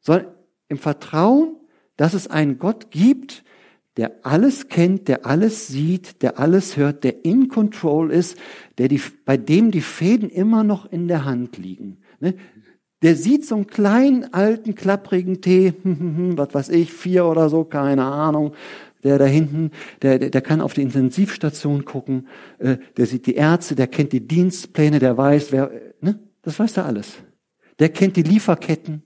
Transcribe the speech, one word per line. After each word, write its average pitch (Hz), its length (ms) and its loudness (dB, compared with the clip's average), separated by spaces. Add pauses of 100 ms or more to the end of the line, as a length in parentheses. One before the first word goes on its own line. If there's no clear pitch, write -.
Sondern 185 340 0 (320)
im 143 120 -8
Vertrauen, 214 760 0 (400)
dass 165 180 0
es 190 120 -4
einen 147 320 -2
Gott 208 320 -6
gibt, 240 540 0 (520)
der - 300 -6
alles 208 400 0
kennt, 180 400 0
der 131 180 -2
alles 214 440 -2
sieht, 156 540 -4
der - 180 -2
alles 180 360 0
hört, 143 280 -2
der 123 200 -2
in 254 240 2
control 165 600 -2
ist, 175 260 -2 (420)
der 127 100 2
die, 139 120 0 (240)
bei 135 120 2
dem 156 340 2
die 180 120 -2
Fäden 208 480 -2
immer 220 340 2
noch 202 260 -2
in 175 160 -6
der 165 180 -2
Hand 123 340 -6
liegen, 95 400 -16 (200)
ne? 185 160 -2 (680)
Der 165 120 6
sieht 285 320 0
so - 80 -4
einen 202 140 -2
kleinen, 247 680 2
alten, 220 400 0
klapprigen 190 680 -2
Tee, 185 380 4
<laughs> - 60 -20
was 165 680 -2
weiß 139 180 -4
ich, 165 220 0
vier 180 340 0
oder 160 220 4
so, 160 160 0
keine 139 400 0
Ahnung, 147 500 -2 (500)
der 139 140 4
da 139 80 6
hinten, 151 440 0 (320)
der, 135 160 4
der, - 120 -2
der 135 100 0
kann 156 200 -2
auf 139 120 -4
die 143 100 -2
Intensivstation 143 1040 -2
gucken, 131 440 -8 (300)
äh, 127 200 0 (180)
der 123 100 2
sieht 123 200 -6
die 123 80 0
Ärzte, 156 420 0
der 131 100 0
kennt 131 260 -2
die 120 140 -4
Dienstpläne, 160 720 0
der 127 180 2
weiß, 143 360 2
wer, 135 180 0
äh, 117 300 -18
ne? 208 180 -2 (240)
Das 156 160 -10
weiß 220 160 0
der 190 120 -2
alles. 104 280 -8 (640)
Der 160 120 4
kennt 190 260 0
die 175 60 2
Lieferketten. 160 840 0